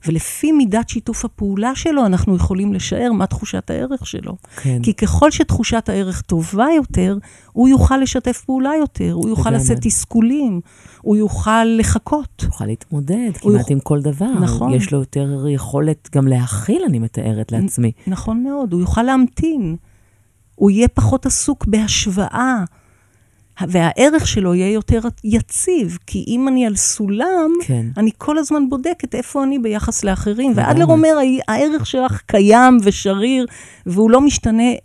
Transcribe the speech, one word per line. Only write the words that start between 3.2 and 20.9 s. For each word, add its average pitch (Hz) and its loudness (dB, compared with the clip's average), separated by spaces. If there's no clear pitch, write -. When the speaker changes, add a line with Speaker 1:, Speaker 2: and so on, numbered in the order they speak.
Speaker 1:
תחושת - -8
הערך 254 -6
שלו. - -12
Speaker 2:
כן. 127 -2
Speaker 1:
כי 196 2
ככל - 2
שתחושת - -2
הערך 190 -4
טובה 185 -2
יותר, 202 0
הוא 254 4
יוכל 269 4
לשתף 254 -2
פעולה 262 -2
יותר, 185 -2
הוא 170 -2
יוכל 220 0
Speaker 2:
לגמרי. 226 0
Speaker 1:
לשאת 226 2
תסכולים, 226 0
הוא 208 2
יוכל 214 2
לחכות. 226 0
Speaker 2:
הוא - -2
יוכל - -6
להתמודד 156 -4
Speaker 1:
הוא 208 2
Speaker 2:
כמעט 156 2
Speaker 1:
יוכ-, - 0
Speaker 2:
עם 139 2
כל 147 -2
דבר. 151 -2
Speaker 1:
נכון. 120 0
Speaker 2:
יש 127 0
לו 143 0
יותר 139 -4
יכולת 147 -2
גם 135 4
להכיל, 123 0
אני 131 0
מתארת 110 -4
Speaker 1:
נ-, 113 0
Speaker 2:
לעצמי. 120 0
Speaker 1:
נכון 220 -4
מאוד, 269 -4
הוא 175 0
יוכל 180 -2
להמתין. 262 0
הוא 202 4
יהיה 226 4
פחות 254 0